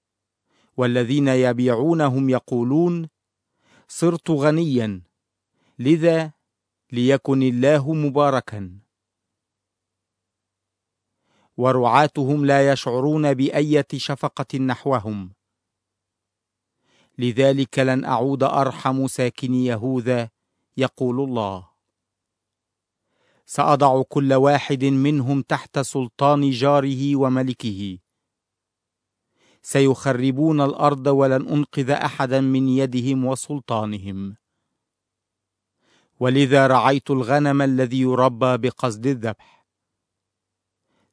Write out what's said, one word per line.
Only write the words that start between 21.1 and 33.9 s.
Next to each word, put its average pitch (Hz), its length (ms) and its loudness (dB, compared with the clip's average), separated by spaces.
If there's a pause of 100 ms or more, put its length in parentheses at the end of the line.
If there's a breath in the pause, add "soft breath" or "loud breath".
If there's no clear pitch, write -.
الله. 104 500 -6 (1800)
"سأضع 143 560 2
كل 135 320 0
واحد 135 500 2
منهم 139 580 0
تحت - 360 -6
سلطان 139 720 0
جاره 139 640 0
وملكه. 120 840 -4 (1600)
سيخربون 135 960 0
الأرض، 139 460 0
ولن 135 420 2
أنقذ 147 420 -2
أحدا 135 500 -2
من 131 280 0
يدهم 131 560 0
وسلطانهم." 104 1120 -6 (1800)